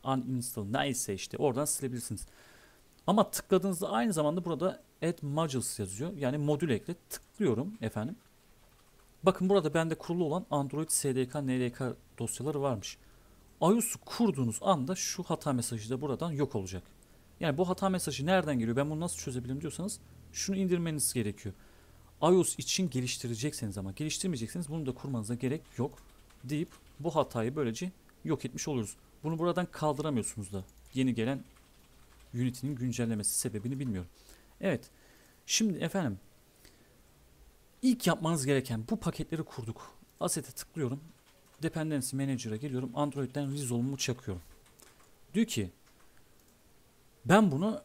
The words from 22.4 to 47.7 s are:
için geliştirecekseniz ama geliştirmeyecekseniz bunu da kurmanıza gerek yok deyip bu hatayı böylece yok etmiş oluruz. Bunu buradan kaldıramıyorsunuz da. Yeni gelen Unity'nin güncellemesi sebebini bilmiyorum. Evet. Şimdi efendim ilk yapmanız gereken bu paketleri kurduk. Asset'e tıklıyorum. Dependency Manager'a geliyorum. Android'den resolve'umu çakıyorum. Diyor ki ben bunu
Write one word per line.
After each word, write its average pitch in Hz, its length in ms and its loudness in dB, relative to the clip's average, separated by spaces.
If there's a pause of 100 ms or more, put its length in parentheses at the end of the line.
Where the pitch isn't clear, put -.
için 185 320 0
geliştirecekseniz 120 880 -4
ama 98 140 -6
geliştirmeyecekseniz 151 760 -4
bunu 156 180 -4
da 127 80 -2
kurmanıza 120 400 -4
gerek 131 280 -2 (140)
yok 139 220 -2 (460)
deyip 151 240 -2 (320)
bu 160 160 -2
hatayı 127 400 2
böylece 143 360 -2 (320)
yok 156 200 0
etmiş - 240 -6
oluruz. 120 280 -2 (260)
Bunu 160 160 -2
buradan 175 280 2
kaldıramıyorsunuz 135 840 -2
da. 95 120 -6 (300)
Yeni 131 200 2
gelen 123 300 0 (920)
Unity'nin 127 400 -2
güncellemesi 117 640 0
sebebini 117 400 -4
bilmiyorum. 98 320 -4 (500)
Evet. - 300 -2 (560)
Şimdi 208 320 2
efendim 156 400 0 (1600)
ilk 247 240 4
yapmanız 160 400 2
gereken 127 440 2
bu 220 100 0
paketleri 160 420 -4
kurduk. - 520 -10 (260)
Asset'e 165 320 -4
tıklıyorum. 139 480 -4 (640)
Dependency 156 540 -2
Manager'a 127 400 -2
geliyorum. 127 380 -4
Android'den 139 580 -2
resolve'umu 131 440 0
çakıyorum. 101 460 -4 (920)
Diyor 220 120 4
ki 95 240 -2 (1500)
ben 190 280 8
bunu 135 320 0